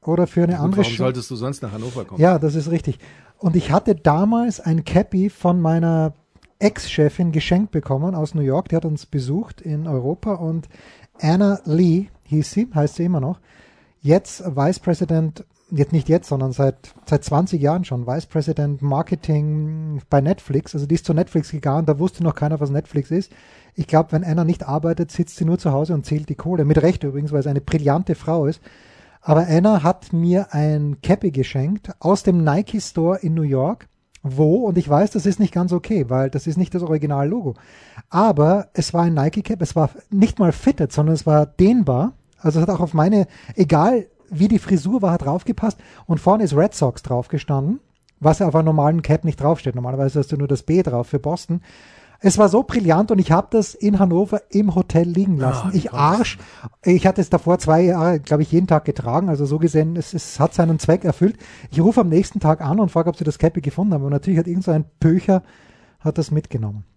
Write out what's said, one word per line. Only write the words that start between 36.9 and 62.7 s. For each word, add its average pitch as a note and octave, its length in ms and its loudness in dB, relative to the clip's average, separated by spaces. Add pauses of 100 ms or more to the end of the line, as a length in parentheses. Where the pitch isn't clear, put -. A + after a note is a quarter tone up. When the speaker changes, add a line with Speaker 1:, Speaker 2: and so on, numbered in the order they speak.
Speaker 1:
Aber G3 600 2
es - 200 -4
war E3+ 80 2
ein E3+ 140 2
Nike D#3 260 0
Cap, F#3+ 220 -4
es - 120 -6
war D#3 140 2 (220)
nicht G3+ 260 2
mal F3+ 140 4
fitted, - 400 0
sondern D#3 240 0
es - 100 -4
war D3+ 220 4
dehnbar. F#3 680 2 (240)
Also D#3+ 220 0
es D#3+ 80 2
hat G3 80 0
auch E3 60 -2
auf E3 120 -4
meine, F3+ 320 4 (300)
egal F3+ 500 4 (240)
wie F3+ 180 0
die G#3 120 4
Frisur G3 420 0
war, F3+ 120 2
hat E3+ 120 -2
draufgepasst. F3+ 540 -4 (260)
Und E3 140 0
vorne G#3+ 240 2
ist C#3+ 120 0
Red F3 200 2
Sox B2+ 260 -2
draufgestanden, C#3 800 -4 (400)
was D3+ 180 2
ja F#3+ 100 0
auf D#3 60 -2
einem D#3+ 120 2
normalen D#3 360 2
Cap D#3 240 0
nicht D3+ 160 -4
draufsteht. C#3+ 320 -2
Normalerweise C3 460 -4
hast C#3 120 -4
du D3+ 60 -4
nur C#3+ 100 -2
das C3+ 140 -2
B F3 220 0
drauf B2 240 -2
für D3 120 -4
Boston. E3 420 -6 (600)
Es G3 160 4
war G#3 100 6
so G#3+ 160 2
brillant G3 480 0
und G3+ 80 2
ich F3 140 2
hab F3 180 0
das A3 240 0
in G3+ 240 0
Hannover G3 500 2
im G3+ 240 2
Hotel E3+ 340 2
liegen F3 300 0
lassen. C3 300 0
Speaker 2:
Ah, F#3+ 60 -4
wie F#3+ 40 2
Speaker 1:
Ich D#3 120 0
Speaker 2:
kommst - 40 -14
du? - 40 -6
Speaker 1:
Arsch. E3+ 400 2 (460)
Ich F3+ 220 4
hatte F#3+ 140 2
es E3+ 100 0
davor F3 300 2
zwei D#3+ 220 2
Jahre, F3 400 2
glaub D3 180 0
ich, D3+ 120 0
jeden F3 160 2
Tag D#3 180 2
getragen. D3 420 -2
Also D3 180 -2
so D3 140 -2
gesehen, D#3+ 380 0
es, - 160 -8
es - 260 -10
hat D3+ 140 2
seinen E3 260 2
Zweck F3+ 240 0
erfüllt. F3+ 340 0 (340)
Ich D3 100 0
rufe G#3+ 200 4
am F3+ 80 2
nächsten F3+ 300 0
Tag D#3 220 2
an D#3+ 180 0